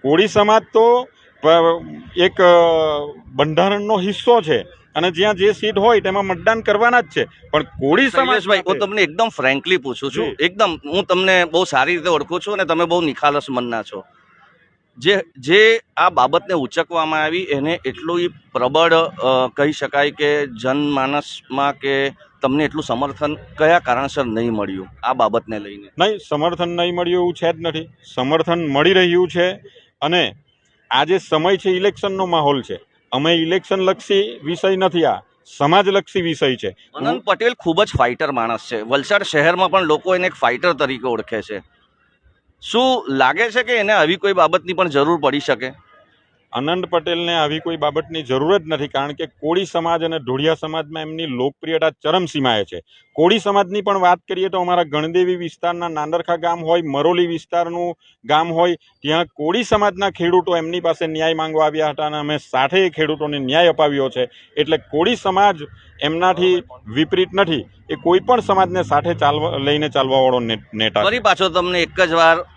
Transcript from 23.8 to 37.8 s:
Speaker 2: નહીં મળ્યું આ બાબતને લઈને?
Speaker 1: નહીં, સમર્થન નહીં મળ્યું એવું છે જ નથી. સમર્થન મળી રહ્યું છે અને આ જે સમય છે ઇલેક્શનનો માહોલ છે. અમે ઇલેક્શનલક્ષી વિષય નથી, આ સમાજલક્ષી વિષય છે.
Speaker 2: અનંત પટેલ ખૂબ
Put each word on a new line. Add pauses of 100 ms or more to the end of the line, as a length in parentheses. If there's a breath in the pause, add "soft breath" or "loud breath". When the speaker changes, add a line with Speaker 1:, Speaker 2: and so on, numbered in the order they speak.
Speaker 2:
નહીં
મળ્યું (160)
આ
બાબતને
લઈને? (120)
Speaker 1:
નહીં, (120)
સમર્થન
નહીં
મળ્યું
એવું
છે
જ
નથી. (260)
સમર્થન
મળી
રહ્યું
છે (500 loud breath)
અને (560)
આ
જે
સમય
છે
ઇલેક્શનનો
માહોલ
છે. (320)
અમે
ઇલેક્શનલક્ષી
વિષય
નથી,
આ (360)
સમાજલક્ષી
વિષય
છે. (200 soft breath)
Speaker 2:
અનંત
પટેલ
ખૂબ